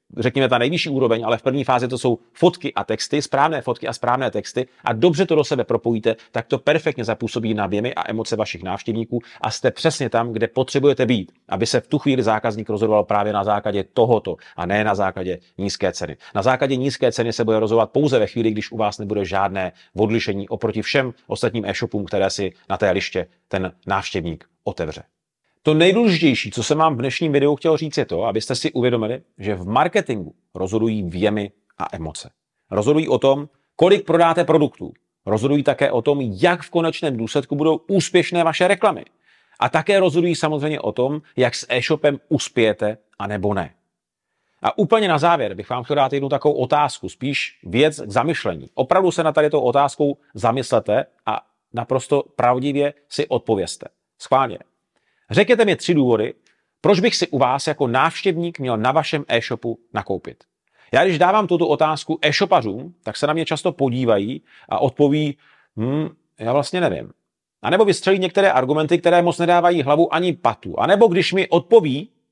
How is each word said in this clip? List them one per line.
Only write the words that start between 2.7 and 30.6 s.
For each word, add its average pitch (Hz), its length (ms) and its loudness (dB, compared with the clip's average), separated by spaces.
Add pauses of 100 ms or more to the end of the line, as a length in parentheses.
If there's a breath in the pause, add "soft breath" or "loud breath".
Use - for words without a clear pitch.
a 101 100 -4
texty, - 380 -4
správné 143 400 0
fotky - 260 -6
a 113 60 -4
správné 120 380 -2
texty, 127 360 -6 (160 soft breath)
a 120 100 -2
dobře 156 320 2
to 165 100 0
do 151 80 4
sebe 131 200 -2
propojíte, 117 520 0 (160 soft breath)
tak 113 140 -6
to 135 120 -2
perfektně 147 460 0
zapůsobí 110 500 -4
na 104 140 -2
věmy 104 260 -4
a - 160 -6
emoce 110 260 -6
vašich 104 280 -4
návštěvníků 110 580 -6 (200 loud breath)
a 127 100 -2
jste 127 200 0
přesně 151 380 -2
tam, 117 240 -2
kde 110 140 -2
potřebujete 131 580 0
být, 110 260 0 (180)
aby 98 160 -2
se 117 160 0
v - 60 -10
tu 151 120 0
chvíli 127 240 0
zákazník 110 460 -2
rozhodoval 107 340 2
právě 104 300 0
na 101 100 -2
základě 101 400 -2
tohoto 110 520 0 (200 loud breath)
a 87 100 -8
ne 101 180 0
na 104 120 0
základě 92 440 -4 (180)
nízké 98 340 -4
ceny. 78 260 -10 (180 loud breath)
Na 101 60 -2
základě 131 340 0
nízké 127 360 -2
ceny 113 220 -2
se 117 120 -2
bude 110 140 2
rozhodovat 110 320 2
pouze 135 280 2
ve 104 80 2
chvíli, 113 240 -2
když 107 200 -6
u 117 60 -12
vás 104 200 -4
nebude 101 280 -4
žádné 95 460 -2 (240 soft breath)
odlišení 107 540 -2
oproti 107 320 -4
všem 127 320 -2 (140)
ostatním 107 380 -4
e-shopům, 101 400 -6
které 98 240 0
si 95 240 -6 (160 soft breath)
na 95 80 -4
té 95 140 2
liště 92 360 -4 (200)
ten 92 240 -4 (160)
návštěvník 90 580 -4 (180)
otevře. 78 400 -8 (600)
To 151 100 4
nejdůležitější, 165 760 2
co 117 120 -4
jsem 147 140 0
vám 160 180 2
v - 20 -4
dnešním 139 340 -2
videu 143 240 2
chtěl 160 220 0
říct, 151 200 -8
je 135 80 0
to, 87 180 -4
abyste 110 320 -2
si 156 160 -4
uvědomili, 120 500 0 (160)
že 98 180 -4
v 90 120 -8
marketingu 127 640 -2 (220)
rozhodují 107 480 -2